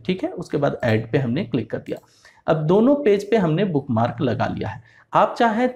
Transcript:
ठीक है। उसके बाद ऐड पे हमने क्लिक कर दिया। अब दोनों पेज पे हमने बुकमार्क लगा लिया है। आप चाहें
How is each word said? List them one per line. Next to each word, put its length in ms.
ठीक 180
है। 80
उसके 260
बाद 260
ऐड 280
पे 60
हमने 280
क्लिक 260
कर 80
दिया। 180
अब 200
दोनों 280
पेज 360
पे 60
हमने 280
बुकमार्क 560
लगा 260
लिया 220
है। 300
आप 240
चाहें 380